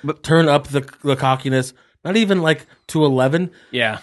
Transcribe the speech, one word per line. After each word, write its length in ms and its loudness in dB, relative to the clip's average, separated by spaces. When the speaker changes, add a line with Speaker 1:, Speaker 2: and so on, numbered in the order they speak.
Speaker 1:
But 220 -8
Speaker 2:
turn 240 2
up 220 0
the, 200 -4
the 140 0
cockiness, 560 -2
not 100 -2
even, 260 2
like, 240 0
to 160 0
eleven. 480 0
Speaker 1:
Yeah. 300 -2